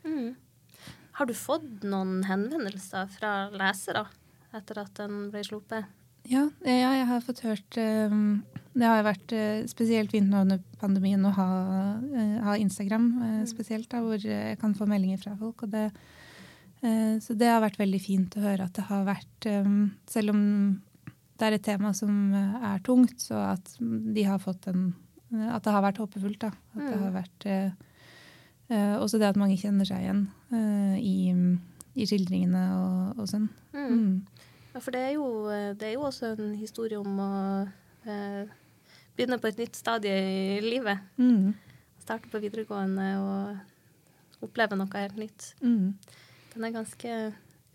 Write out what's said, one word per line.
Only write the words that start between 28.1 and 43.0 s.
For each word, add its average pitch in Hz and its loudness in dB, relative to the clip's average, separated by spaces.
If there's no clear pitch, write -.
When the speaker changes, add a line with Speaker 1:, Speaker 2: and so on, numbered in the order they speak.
Speaker 2:
eh, 208 2
også 214 2
det 214 4
at 196 4
mange 196 4
kjenner 196 2
seg 190 -2
igjen, 196 0
eh, 208 2
i, 185 2
i 233 -2
skildringene 185 0
og, 185 -2
og 202 -6
sånn. 214 -2
Speaker 1:
Mm. 285 -4
Speaker 2:
Mm. 202 2
Speaker 1:
Ja, 254 -10
for 254 -8
det 254 -2
er 262 0
jo, 240 -2
eh, 208 -2
det 208 -10
er 214 -4
jo 269 -4
også 247 -4
en 214 -4
historie 214 -6
om 196 -4
å, 196 -2
eh, 202 -8
begynne 247 0
på 226 -2
et 208 -4
nytt 233 -6
stadie 190 -2
i 208 -4
livet. 220 -2
Speaker 2:
Mm. 220 6
Speaker 1:
Starte 220 -8
på 214 -6
videregående 196 -4